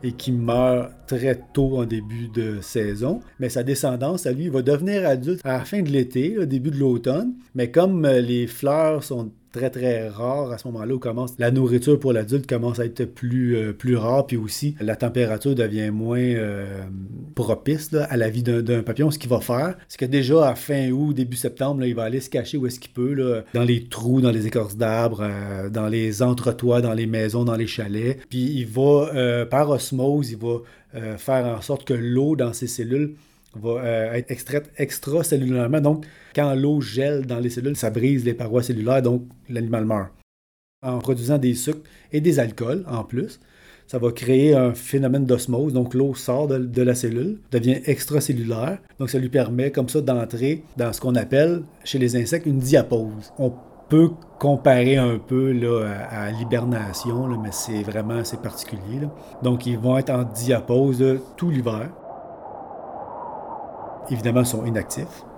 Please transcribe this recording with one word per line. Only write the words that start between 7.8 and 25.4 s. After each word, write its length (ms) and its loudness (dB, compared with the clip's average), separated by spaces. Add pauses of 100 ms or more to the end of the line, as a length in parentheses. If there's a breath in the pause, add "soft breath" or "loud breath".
euh, 160 6
les 280 0
fleurs 560 0
sont 260 -6 (220)
très, 160 -2
très 400 -2
rares 420 -4
à 60 -6
ce 120 -12
moment-là, 260 -4
où 40 -4
commence, 400 -4
la 120 4
nourriture 500 4
pour 140 2
l'adulte 320 0
commence 340 -2
à 60 -2
être 180 -6
plus, 500 0
euh, 200 -2
plus 220 2
rare, 300 2
puis 120 -2
aussi 420 -4
la 160 -2
température 580 0
devient 360 0
moins, 280 -2
euh, 640 -2 (540)
propice, 580 -2
là, 160 0
à 80 -2
la 140 2
vie 120 -2
d'un, 200 0
d'un 200 0
papillon. 280 0
Ce 80 -4
qu'il 100 -8
va 120 2
faire, 360 -2 (120 loud breath)
c'est 100 -18
que 80 -2
déjà 420 4
à 60 2
fin 360 -2
août, 220 0
début 240 -2
septembre, 460 -2
là, 40 0
il 80 0
va 100 -2
aller 160 -2
se 100 -12
cacher 260 -4
où 100 0
est-ce 140 -6
qu'il 120 -20
peut, 200 -2
là, 300 0 (100)
dans 120 2
les 200 2
trous, 380 2
dans 80 6
les 160 0
écorces 320 -2
d'arbres, 440 0
euh, 460 -6